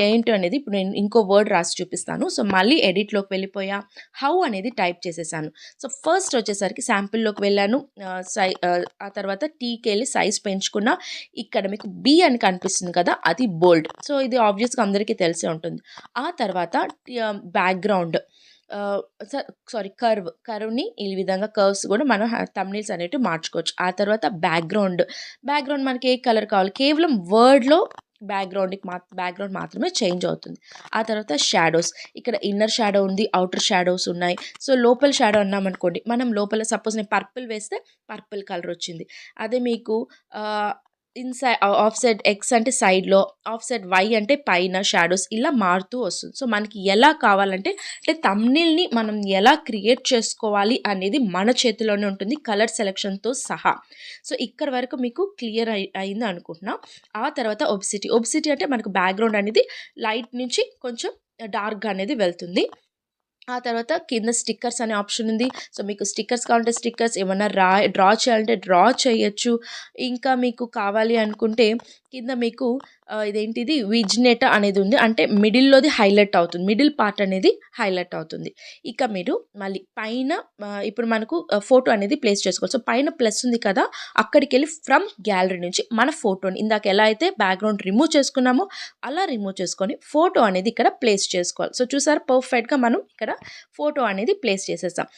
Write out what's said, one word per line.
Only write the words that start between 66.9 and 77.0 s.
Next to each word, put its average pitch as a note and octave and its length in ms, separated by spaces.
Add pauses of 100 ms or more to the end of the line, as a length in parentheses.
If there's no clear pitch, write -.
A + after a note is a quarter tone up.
ఏమన్నా F#3+ 340
రా-, F#3+ 360
డ్రా F#3+ 280
చేయాలంటే A3 420
డ్రా F3+ 260 (140)
చేయొచ్చు. A3+ 560 (500)
ఇంకా B3 340
మీకు B3 360
కావాలి A3 440
అనుకుంటే A3 500 (420)
కింద B3+ 260
మీకు, A#3+ 320 (420)
ఆ, G#3+ 140
ఇదేంటిది A3 520 (100)
విగ్నెట్ A#3 600
అనేది G3+ 340
ఉంది, G3 180
అంటే A3+ 260 (120)
మిడిల్‌లోది C4 540
హైలైట్ G3+ 460
అవుతుంది, F3 300
మిడిల్ A#3 280
పార్ట్ G3+ 280